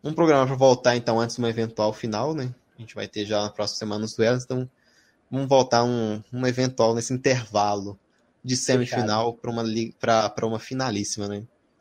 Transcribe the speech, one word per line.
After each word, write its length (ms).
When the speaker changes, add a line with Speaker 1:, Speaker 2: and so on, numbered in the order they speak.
Speaker 1:
um 100
programa 360
pra 80
voltar, 400
então, 240
antes 160
de 60
uma 60
eventual 440
final, 420
né? 180
A 40
gente 160
vai 100
ter 180
já 160
na 100
próxima 280
semana 260
os 120
duelos, 260
então 260
vamos 180
voltar 360
um, 360
um 120
eventual 480
nesse 220
intervalo 840
de 140
Speaker 2:
Fechado. 100
Speaker 1:
semifinal 480
pra 160
uma 140
li-, 380
pra, 280
pra 160
uma 140
finalíssima, 680
né? 160